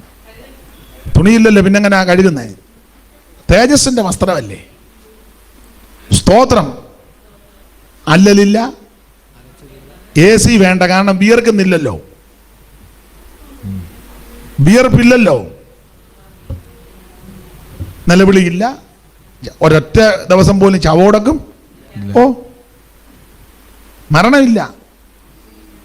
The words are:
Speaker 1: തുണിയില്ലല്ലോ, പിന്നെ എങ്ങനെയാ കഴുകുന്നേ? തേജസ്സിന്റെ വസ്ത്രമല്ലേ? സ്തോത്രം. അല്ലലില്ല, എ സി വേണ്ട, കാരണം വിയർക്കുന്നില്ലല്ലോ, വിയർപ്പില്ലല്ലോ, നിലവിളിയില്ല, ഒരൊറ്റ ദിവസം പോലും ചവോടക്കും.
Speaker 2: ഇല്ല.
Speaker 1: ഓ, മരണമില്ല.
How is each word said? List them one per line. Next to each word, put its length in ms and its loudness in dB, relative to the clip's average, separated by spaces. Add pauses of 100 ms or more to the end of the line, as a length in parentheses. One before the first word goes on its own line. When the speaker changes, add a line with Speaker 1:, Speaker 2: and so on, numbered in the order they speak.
(1160)
Speaker 1:
തുണിയില്ലല്ലോ, 500 4
പിന്നെ 160 0
എങ്ങനെയാ 280 0
കഴുകുന്നേ? 380 0 (1040)
തേജസ്സിന്റെ 560 0
വസ്ത്രമല്ലേ? 520 -6 (1600)
സ്തോത്രം. 500 2 (1500)
അല്ലലില്ല, 440 2 (1700)
എ 20 4 (140)
സി 100 0 (100)
വേണ്ട, 180 0 (100)
കാരണം 320 0
വിയർക്കുന്നില്ലല്ലോ, 720 0 (2750)
വിയർപ്പില്ലല്ലോ, 680 2 (2750)
നിലവിളിയില്ല, 540 0 (1000)
ഒരൊറ്റ 320 0 (340)
ദിവസം 300 2
പോലും 260 2
ചവോടക്കും. 500 0 (640)
Speaker 2:
ഇല്ല. 200 -12
Speaker 1:
ഓ, 40 4 (1900)
മരണമില്ല. 440 2 (1300)